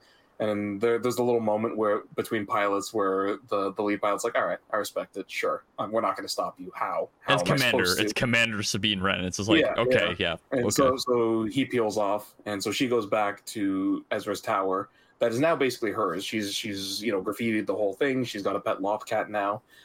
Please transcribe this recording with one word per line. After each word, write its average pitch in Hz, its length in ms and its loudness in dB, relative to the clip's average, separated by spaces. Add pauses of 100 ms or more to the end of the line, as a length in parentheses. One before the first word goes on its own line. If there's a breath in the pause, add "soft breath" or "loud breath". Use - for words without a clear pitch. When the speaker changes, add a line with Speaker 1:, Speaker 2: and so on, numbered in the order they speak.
(400 soft breath)
Speaker 1:
And 104 400 -2
there, 117 200 4
there's 120 180 0
a 123 60 0
little 120 160 4
moment 110 360 0
where, 107 280 2 (100)
between 110 320 -2
pilots, 101 480 0
where 98 440 0 (100)
the, 101 240 -2
the 107 100 -4
lead 104 180 0
pilot's 104 220 0
like, 117 160 0
"All 107 80 2
right, 90 120 -2 (140)
I 110 40 0
respect 98 400 -4
it. 95 120 -8
Sure, - 360 -2 (160)
um, 104 100 -6
we're 113 100 0
not 98 160 0
gonna - 120 -8
stop - 320 -6
you. 90 160 -12
How? 87 320 -4 (140)
How - 120 2
Speaker 2:
It's 135 80 2
Speaker 1:
am - 100 2
I 143 40 2
Speaker 2:
Commander. 123 280 2
Speaker 1:
supposed 90 140 2
to?" 107 60 2
Speaker 2:
It's 104 80 0
Commander 117 500 2
Sabine 104 400 0
Wren. 92 220 0
It's 90 140 -4
just 101 100 -2
like, 151 140 6
Speaker 1:
Yeah, 104 160 2
Speaker 2:
okay, 110 380 4
yeah, 85 200 0 (160)
Speaker 1:
And 131 80 0
Speaker 2:
okay. 117 100 0
Speaker 1:
so, 135 260 4
so 117 460 2
he 110 220 0
peels 113 340 0
off, 104 380 -2 (100)
and 101 160 -4
so 107 80 0
she 127 160 0
goes 117 180 2
back 104 420 -2
to 98 680 0
Ezra's 101 280 -2
tower 98 480 -2 (300 soft breath)
that 117 140 2
is 120 80 0
now 160 160 4
basically 123 340 0
hers. 95 340 -2
She's, 101 300 -4
she's, 98 480 -6
you 110 80 -2
know, 98 100 0
graffitied 107 460 -2
the 101 80 -2
whole 98 200 -2
thing. 131 280 0
She's 107 220 -6
got 98 100 -2
a 98 60 -4
pet 110 200 -2
loft 104 280 -2
cat 107 200 -2
now. 104 340 -2 (220 soft breath)